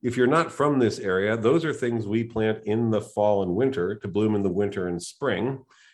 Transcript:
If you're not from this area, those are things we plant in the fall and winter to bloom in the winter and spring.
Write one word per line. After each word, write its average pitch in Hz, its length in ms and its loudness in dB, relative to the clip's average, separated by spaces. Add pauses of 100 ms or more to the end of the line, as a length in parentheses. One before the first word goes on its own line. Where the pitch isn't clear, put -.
If 123 160 -2
you're 123 80 6
not 165 260 2
from 147 260 2
this 113 200 2
area, 98 360 0
those 127 300 2
are 151 80 -2
things 117 340 -4
we 110 160 0
plant 110 440 -2
in 113 240 0
the 107 100 2
fall 104 420 0
and 90 120 -2
winter 104 400 0
to 107 140 -10
bloom 107 260 2
in 101 80 0
the 95 80 0
winter 101 360 -2
and 87 160 -6
spring. 127 640 -4 (300)